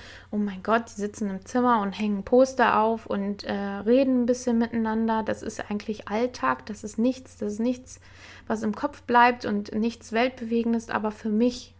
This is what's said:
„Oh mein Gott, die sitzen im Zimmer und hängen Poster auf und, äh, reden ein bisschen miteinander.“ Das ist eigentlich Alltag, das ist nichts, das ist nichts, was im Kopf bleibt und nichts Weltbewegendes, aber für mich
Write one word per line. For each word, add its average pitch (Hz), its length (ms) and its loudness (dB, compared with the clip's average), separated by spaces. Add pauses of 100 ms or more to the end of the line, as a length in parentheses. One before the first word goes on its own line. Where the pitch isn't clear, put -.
(300)
„Oh 214 80 -4
mein 202 240 -2
Gott, 226 280 2
die - 120 -10
sitzen 202 300 -6
im 190 140 -8
Zimmer 247 360 2
und 196 120 -4
hängen 208 280 -2
Poster 247 580 4
auf 220 280 0
und, 202 360 -4
äh, 208 100 -4
reden 208 680 2
ein 240 60 2
bisschen 240 320 2
miteinander.“ 226 640 0
Das 208 180 -4
ist - 300 -8
eigentlich 208 380 -6
Alltag, 247 580 -2
das 208 160 -10
ist 214 160 -6
nichts, 254 380 -2
das 208 160 -4
ist 208 60 -8
nichts, 247 400 -4 (460)
was 220 160 -2
im 214 140 -2
Kopf - 260 -8
bleibt 240 440 4
und 208 280 -4
nichts 226 380 -4
Weltbewegendes, 233 800 0
aber 214 180 -2
für 214 200 -6
mich 240 500 0